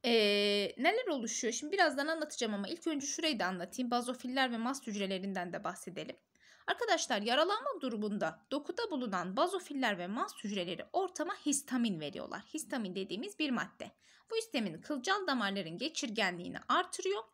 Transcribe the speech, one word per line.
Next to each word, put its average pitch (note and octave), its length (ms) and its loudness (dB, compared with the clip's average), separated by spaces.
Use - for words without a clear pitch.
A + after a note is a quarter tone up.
ee, A#3+ 60 6
neler G#4 300 4
oluşuyor? A#3+ 460 0
Şimdi D4+ 180 -4
birazdan D4+ 360 4
anlatacağım D4 460 -2
ama G3+ 140 -4
ilk - 200 -6
önce D4 200 0
şurayı D#4 320 0
da F3+ 60 2
anlatayım. F#3+ 460 -2
Bazofiller B3 600 0
ve A#3 60 -2
mast B3 300 -2
hücrelerinden F#3+ 640 -2
de F#3+ 100 -6
bahsedelim. F3+ 520 -6
Arkadaşlar E4 540 2
yaralanma F4+ 600 4
durumunda G#3 680 -2
dokuda F4 400 -2
bulunan F#3+ 460 0
bazofiller C#4+ 600 2
ve F3 100 -4
mast C#4+ 360 -4
hücreleri F#3 500 -2
ortama F4+ 420 0
histamin A#3 540 0
veriyorlar. - 420 -6
Histamin A3+ 420 -4
dediğimiz G3 440 -6
bir D4+ 100 0
madde. - 420 -4
Bu A4+ 40 -4
histamin G#3+ 460 -2
kılcal F#4 460 -2
damarların G3 500 0
geçirgenliğini G3+ 800 -2
artırıyor. F#4 560 0